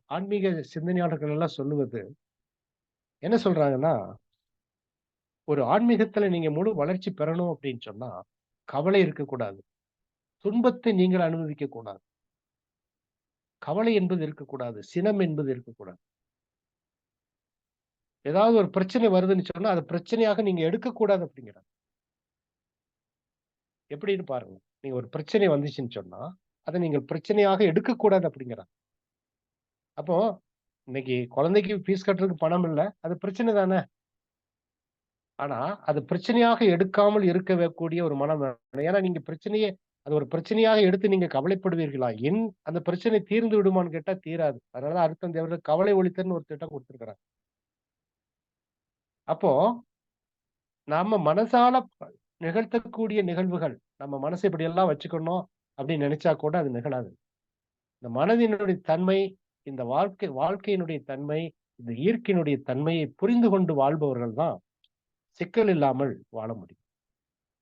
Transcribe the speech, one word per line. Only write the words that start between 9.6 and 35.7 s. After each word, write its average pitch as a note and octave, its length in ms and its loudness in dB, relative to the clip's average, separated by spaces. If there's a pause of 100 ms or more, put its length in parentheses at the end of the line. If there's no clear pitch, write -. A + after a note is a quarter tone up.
துன்பத்தை A#3 560 0
நீங்கள் F#3 280 4
அனுபவிக்க D#3+ 460 -2
கூடாது. G#2+ 340 -14 (1600)
கவலை G#3+ 360 0
என்பது F3+ 280 2
இருக்கக்கூடாது, B2+ 600 -8
சினம் G3+ 360 0
என்பது D3+ 320 -2
இருக்கக்கூடாது. A2+ 480 -12 (2250)
ஏதாவது G#3 360 4
ஒரு F#3 140 4
பிரச்சனை G#3+ 380 2
வருதுன்னு F#3 440 2
சொன்னா, G3 180 -2
அது F3 100 0
பிரச்சனையாக G#3 640 0
நீங்க F#3 200 0
எடுக்கக்கூடாது G3+ 640 0
அப்படிங்கிறாங்க. A2+ 420 -16 (2250)
எப்படின்னு F#3 300 -4
பாருங்க. G2 360 -10 (200)
நீங்க C3 180 -8
ஒரு B2 100 -8
பிரச்சனை F3+ 400 0
வந்துச்சுன்னு C#3+ 420 0
சொன்னா, G2+ 460 -14 (260)
அதை E3+ 180 -4
நீங்கள் D3 240 0
பிரச்சனையாக G3 540 2
எடுக்கக்கூடாது G3+ 720 2
அப்படிங்கிறாங்க. A#2+ 420 -12 (1200)
அப்போ, F#3 480 -2 (440)
இன்னைக்கு B2+ 440 -4
குழந்தைக்கு F#3+ 460 2
ஃபீஸ் F#3+ 320 -2
கட்டுறதுக்கு F#3+ 260 0
பணம் E3+ 300 0
இல்ல, E3 380 -2
அது E3+ 180 -6
பிரச்சனை G#3 360 -2
தானே? F#3+ 300 2 (1500)
ஆனா, C#3+ 440 -6